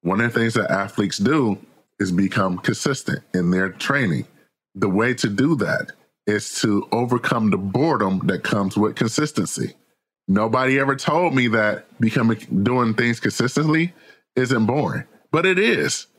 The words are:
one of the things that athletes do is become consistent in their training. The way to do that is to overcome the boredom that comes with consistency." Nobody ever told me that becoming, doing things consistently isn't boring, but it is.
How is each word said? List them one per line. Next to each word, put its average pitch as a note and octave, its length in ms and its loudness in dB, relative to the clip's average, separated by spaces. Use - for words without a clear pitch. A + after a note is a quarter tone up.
one F#2+ 180 0
of A#2 100 0
the A#2+ 80 -2
things A2+ 140 0
that A2 160 0
athletes G2 480 -2
do A#2+ 400 2
is F#2+ 120 -2
become F#2 480 0
consistent - 640 -2
in F2+ 160 0
their F#2 200 0
training. A2+ 580 -2
The G2 140 -2
way A2+ 260 0
to - 120 -4
do C3 280 0
that - 360 -4
is G#2 340 -2
to G2+ 300 0
overcome A#2+ 580 0
the G2 80 2
boredom G2 680 0
that F#2+ 160 -2
comes G2+ 340 0
with G#2 180 2
consistency." A#2+ 760 -2
Nobody B2 540 2
ever C3+ 160 2
told D#3 400 0
me B2 140 2
that G#2+ 360 0
becoming, A2+ 380 2
doing A#2+ 300 2
things A#2+ 260 0
consistently D3+ 720 0
isn't B2 280 2
boring, B2+ 380 -2
but E3+ 120 2
it F#3 140 4
is. F#3+ 480 0